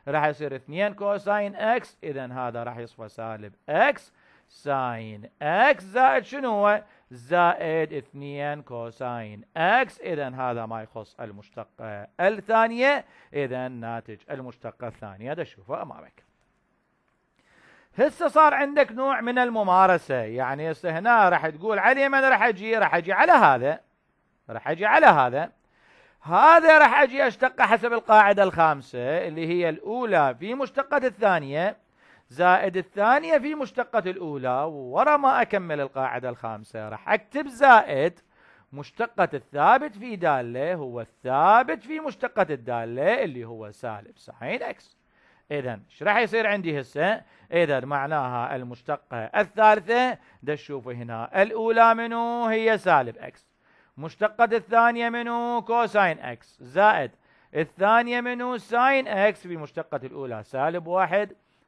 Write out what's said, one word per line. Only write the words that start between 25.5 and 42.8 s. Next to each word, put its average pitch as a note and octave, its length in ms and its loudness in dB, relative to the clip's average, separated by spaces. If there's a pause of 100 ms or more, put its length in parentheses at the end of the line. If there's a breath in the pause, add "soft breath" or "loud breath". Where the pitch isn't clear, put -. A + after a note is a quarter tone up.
هذا D#4 560 6
راح C4+ 220 6
أجي C4+ 260 2
أشتقه B3+ 380 0
حسب A3 280 2
القاعدة G#3 500 6
الخامسة D#3 560 0
اللي D#3+ 480 -4
هي E3+ 220 -2
الأولى F3 720 0
في G#3+ 140 -8
مشتقة C4+ 420 -4
الثانية F#3 800 -2 (540 soft breath)
زائد F3+ 460 2
الثانية C4 640 0
في D4 160 -6
مشتقة A#3 560 -4
الأولى، C#3+ 520 -4
ورا D#3+ 540 0
ما C#4 260 2
أكمل E3+ 380 -4
القاعدة B2+ 480 -6
الخامسة A2 600 -12
راح G#2+ 200 -12
أكتب C4 380 -4
زائد A3+ 720 4 (540 soft breath)
مشتقة F3 600 -4
الثابت G3+ 600 2
في A3 220 -12
دالة C#3+ 580 -2
هو B2+ 260 -10
الثابت G3 800 2
في D#4 180 -10
مشتقة A#3+ 500 -4
الدالة B2+ 720 -2